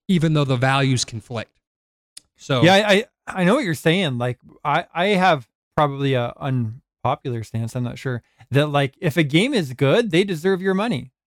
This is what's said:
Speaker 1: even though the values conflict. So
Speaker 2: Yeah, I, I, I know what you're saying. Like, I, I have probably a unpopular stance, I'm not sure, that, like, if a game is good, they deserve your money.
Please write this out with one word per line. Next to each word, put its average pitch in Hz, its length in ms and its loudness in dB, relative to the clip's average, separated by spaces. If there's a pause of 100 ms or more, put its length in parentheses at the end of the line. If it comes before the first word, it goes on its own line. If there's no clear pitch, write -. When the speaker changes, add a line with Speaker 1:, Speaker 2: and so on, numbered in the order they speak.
Speaker 1:
even 165 280 2
though 147 100 2
the 135 120 0
values 135 480 0
conflict. - 560 -12 (760)
So 131 260 0
Speaker 2:
Yeah, 175 120 8
I, 208 180 4
I, 202 120 4 (220)
I 185 180 -4
know 185 100 4
what 294 100 0
you're 170 100 -2
saying. 160 440 0
Like, 120 200 -4 (260)
I, 151 200 0 (100)
I 175 140 -2
have 185 400 2 (280)
probably 139 360 0
a 123 260 -2
unpopular 123 1040 -6
stance, 113 320 -8
I'm 127 100 -6
not 120 140 -10
sure, 123 240 -8 (280)
that, 139 180 2
like, 143 320 -2
if 156 160 -2
a 170 60 2
game 175 320 0
is 156 180 -2
good, 180 380 0
they 175 140 2
deserve 185 360 -2
your 190 140 -2
money. 185 360 -4 (160)